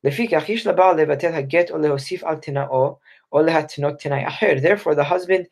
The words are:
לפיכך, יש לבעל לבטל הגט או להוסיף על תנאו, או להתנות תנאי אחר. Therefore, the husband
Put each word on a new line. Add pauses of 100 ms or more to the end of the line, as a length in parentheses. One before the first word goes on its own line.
לפיכך,
יש
לבעל
לבטל
הגט
או
להוסיף
על
תנאו, (340)
או
להתנות
תנאי
אחר.
Therefore,
the
husband